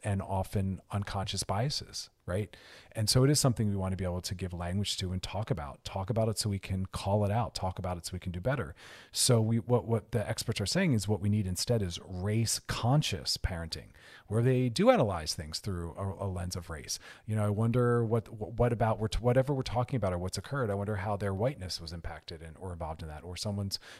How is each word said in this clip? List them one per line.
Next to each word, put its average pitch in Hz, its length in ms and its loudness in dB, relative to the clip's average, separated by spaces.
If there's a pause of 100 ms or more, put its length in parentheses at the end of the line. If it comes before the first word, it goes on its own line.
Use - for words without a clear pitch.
and 101 200 0
often 95 680 -2
unconscious 98 540 -4
biases, - 640 -4 (160)
right? 98 320 -4 (360)
And 107 140 0
so 127 160 6
it 135 60 8
is 147 100 6
something 113 300 4
we 101 60 0
want 92 160 0
to 92 60 -2
be 92 80 -2
able 90 180 -2
to - 100 -6
give 90 180 -4
language 90 460 -2
to 92 140 -2
and 92 100 -2
talk - 300 -4
about. 73 320 -6
Talk 95 260 -6
about 110 200 2
it 107 100 -2
so 107 100 0
we 98 80 0
can 92 300 -2
call 104 380 2
it 98 40 2
out. 110 240 0
Talk 92 240 -4
about 90 200 -4
it 85 100 -10
so - 60 -8
we 90 60 -4
can 95 120 -6
do 87 100 -6
better. 127 320 -2 (380)
So - 280 6
we, 113 180 4
what, 120 280 4
what 110 280 0
the 113 140 0
experts - 320 -2
are 101 60 2
saying 170 280 4
is 101 140 2
what 104 140 2
we 104 80 2
need 104 160 4
instead 101 380 0
is 87 200 -4
race-conscious 107 1300 0
parenting, - 520 -6 (360)
where 110 160 2
they 127 280 4
do 180 200 4
analyze 101 460 2
things 78 240 -8
through 87 360 -4
a, 98 300 -4
a - 20 -2
lens 90 280 -4
of 87 160 -8
race. - 260 -8 (300)
You 107 80 -2
know, 107 100 2
I 104 40 2
wonder 120 560 4
what, 113 240 0
what 113 420 0
about, 110 260 2
we're 107 120 0
t-, - 100 0
whatever 123 340 4
we're 131 80 0
talking 123 360 0
about 98 160 2
or 90 40 -2
what's 90 200 -4
occurred, 120 340 -2
I - 20 2
wonder 101 220 -2
how 101 220 -2
their 98 160 0
whiteness 95 480 -2
was 80 100 -10
impacted 80 500 -10
and, 80 160 -14
or 92 140 -8
involved 82 300 -6
in 80 80 -8
that, 76 160 -12
or 90 100 -10
someone's 98 420 -2 (220)